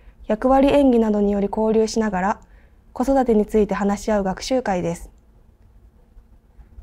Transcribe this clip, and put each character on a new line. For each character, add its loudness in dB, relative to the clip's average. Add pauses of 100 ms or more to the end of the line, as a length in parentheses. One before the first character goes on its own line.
(260)
役 0
割 4
演 4
技 4
な 2
ど 0
に 0
よ -2
り -2
交 -2
流 2
し -4
な -2
が -4
ら、 -4 (500)
子 -6
育 2
て 2
に 2
つ 0
い 2
て -4
話 -4
し -2
合 0
う -4
学 -6
習 -2
会 -2
で -4
す。 -18 (1700)